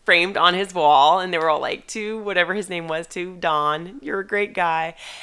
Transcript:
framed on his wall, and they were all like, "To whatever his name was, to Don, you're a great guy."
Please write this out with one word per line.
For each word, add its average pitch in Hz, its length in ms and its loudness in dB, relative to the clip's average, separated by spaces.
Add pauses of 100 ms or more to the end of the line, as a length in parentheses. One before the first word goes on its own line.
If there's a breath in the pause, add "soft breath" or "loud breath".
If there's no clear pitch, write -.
framed 185 320 2
on 175 160 4
his 185 200 -4
wall, 151 460 6
and 185 140 -4
they 170 40 0
were 160 120 0
all 151 100 0
like, 135 280 -6
"To 220 360 -8
whatever 180 300 0
his 202 160 -6
name 170 180 -8
was, 160 200 -6
to 180 320 -10
Don, 160 640 -2
you're - 180 -6
a 190 80 -10
great 208 260 -4
guy." 165 420 -2 (280 loud breath)